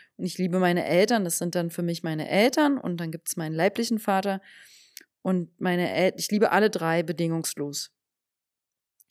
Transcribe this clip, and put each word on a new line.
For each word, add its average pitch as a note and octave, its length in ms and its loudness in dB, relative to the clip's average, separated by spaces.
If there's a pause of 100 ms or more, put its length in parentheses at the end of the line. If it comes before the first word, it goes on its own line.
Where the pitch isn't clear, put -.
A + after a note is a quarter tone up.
(160)
und - 80 -6
ich F#3 140 -6
liebe F3+ 200 0
meine F3 280 2
Eltern, G3+ 380 4
das E3+ 120 -2
sind F3 180 -4
dann E3+ 140 -2
für F3 140 -6
mich E3+ 200 -4
meine D#3 280 -4
Eltern C4 480 4
und F3 200 -4
dann E3 120 -6
gibt's - 260 -10
meinen D#3+ 180 -4
leiblichen G3+ 440 0
Vater G3 420 0 (800)
und F3+ 400 -2
meine F3 320 0
El-, E3+ 240 2
ich - 140 -6
liebe G#3 200 2
alle G3+ 200 4
drei E3 320 0
bedingungslos. D#3+ 880 -4 (1200)